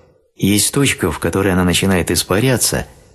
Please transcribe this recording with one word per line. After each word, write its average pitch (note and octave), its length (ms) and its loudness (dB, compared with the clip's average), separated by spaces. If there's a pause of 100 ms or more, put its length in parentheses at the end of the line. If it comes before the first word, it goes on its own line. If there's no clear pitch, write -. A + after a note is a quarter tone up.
(360)
Есть G2+ 380 0
точка, B2+ 360 0
в D2+ 80 -8
которой F#2+ 340 0
она F2+ 120 2
начинает F2 460 0
испаряться F#2+ 760 0 (280)